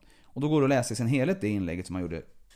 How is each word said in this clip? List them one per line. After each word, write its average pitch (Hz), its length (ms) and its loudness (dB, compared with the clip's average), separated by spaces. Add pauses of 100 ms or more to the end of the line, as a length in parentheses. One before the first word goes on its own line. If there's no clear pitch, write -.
(260)
Och - 160 -10
då 147 60 0
går 151 140 4
det 135 40 6
att 131 40 4
läsa 127 240 2
i 107 40 -4
sin 117 100 0
helhet 143 340 2
det 101 80 0
inlägget 92 380 -4
som 90 80 -8
han 92 60 -4
gjorde, 85 200 -6 (340)